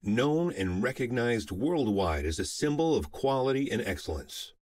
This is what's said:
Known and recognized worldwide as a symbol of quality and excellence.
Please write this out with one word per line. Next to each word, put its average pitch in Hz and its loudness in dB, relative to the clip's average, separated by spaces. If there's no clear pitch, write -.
Known 147 2
and 92 -2
recognized 120 0
worldwide 98 0
as 78 -2
a 95 -2
symbol 147 2
of - -2
quality 135 0
and 110 -2
excellence. - -6